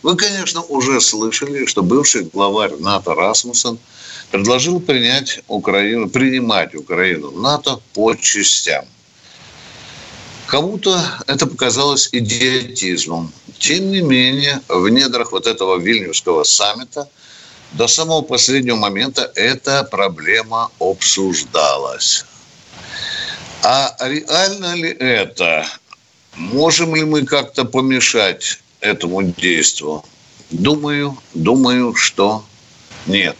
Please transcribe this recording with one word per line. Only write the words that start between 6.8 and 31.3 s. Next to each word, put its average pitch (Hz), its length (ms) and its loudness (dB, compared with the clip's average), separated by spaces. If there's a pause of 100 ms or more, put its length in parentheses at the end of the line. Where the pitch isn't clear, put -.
в 90 100 -8
нато 139 400 -2 (120)
по 110 220 2
частям. - 720 0 (1600)
Кому-то 185 540 0 (260)
это 139 200 0
показалось 135 640 0
идиотизмом. 101 1200 -2 (260)
Тем 190 340 0
не 190 100 2
менее, 135 680 2
в 92 220 2
недрах 120 420 2
вот 95 160 -2
этого 95 300 0
вильнюсского 87 640 0
саммита 120 640 -2 (680)
до 117 140 2
самого 160 360 2
последнего 127 520 2
момента 110 600 -2
эта 135 480 0
проблема 101 960 0
обсуждалась. 78 1500 0 (1400)
А 131 380 2
реально 175 720 -2
ли 165 160 -2
это? 92 800 0 (680)
Можем 156 600 0
ли 156 80 2
мы 151 220 2
как-то 139 400 0
помешать 120 960 0 (180)
этому 92 420 -2
действию? 80 840 0 (460)
Думаю, 143 680 0 (160)